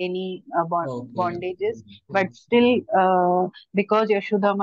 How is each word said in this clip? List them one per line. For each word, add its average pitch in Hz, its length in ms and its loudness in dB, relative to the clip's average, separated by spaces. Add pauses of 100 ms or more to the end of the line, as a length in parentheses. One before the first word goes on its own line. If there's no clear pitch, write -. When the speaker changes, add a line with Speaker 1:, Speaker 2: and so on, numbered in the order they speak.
Speaker 1:
any, 185 360 -8 (140)
uh, 170 160 0
bon-, 170 160 -4
Speaker 2:
Okay. 123 320 -10
Speaker 1:
bondages, 180 600 -4
Speaker 2:
Mm-hmm. - 360 -20
Speaker 1:
but 190 180 -2
still, 240 340 2 (320)
uh, 180 460 2 (340)
because 214 280 0
Yashoda 202 420 0 (120)